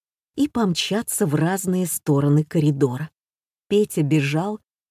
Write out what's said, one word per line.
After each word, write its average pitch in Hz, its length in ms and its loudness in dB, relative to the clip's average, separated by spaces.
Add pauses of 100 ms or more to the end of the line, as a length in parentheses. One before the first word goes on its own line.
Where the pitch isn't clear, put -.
(380)
и 285 100 2
помчаться 208 800 -2
в 147 100 0
разные 180 520 -2
стороны 143 580 2
коридора. 147 640 0 (580)
Петя 202 340 0
бежал, 156 600 0 (300)